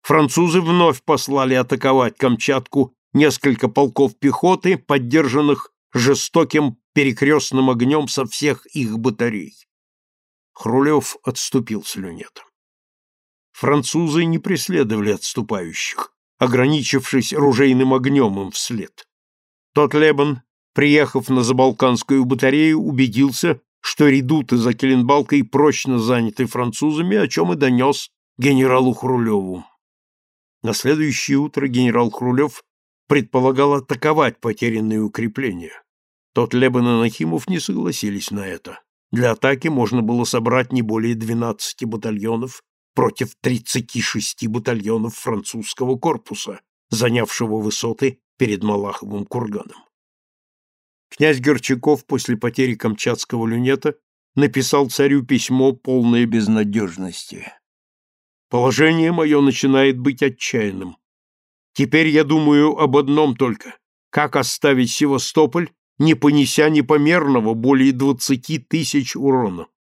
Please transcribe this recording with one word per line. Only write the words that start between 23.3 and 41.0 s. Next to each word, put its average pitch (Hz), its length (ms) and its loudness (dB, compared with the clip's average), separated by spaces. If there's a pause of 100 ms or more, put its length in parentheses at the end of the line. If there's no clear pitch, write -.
что - 280 2
редуты 135 480 2
за 117 180 2
Келенбалкой 131 720 2
прочно 135 540 0
заняты 117 480 0
французами, 151 720 -2
о 180 120 0
чём 175 240 -2
и 165 40 -2
донёс 135 540 0 (260)
генералу 131 580 2
Хрулёву. 107 720 -2 (960)
На 110 120 -2
следующее 143 640 0
утро 143 300 -4
генерал 120 420 2
Хрулёв 123 540 -2 (420)
предполагал 135 680 2
атаковать 139 680 0
потерянные 110 600 -2
укрепления. 107 840 -6 (520)
Тотлебен 123 500 2
и 120 160 2
Нахимов 156 480 -4
не 180 120 -2
согласились 101 720 -6
на 101 120 -8
это. - 360 -14 (320)
Для 120 180 2
атаки 135 380 -2
можно 123 340 0
было 120 220 0
собрать 120 480 -2
не 127 100 0
более 113 320 -2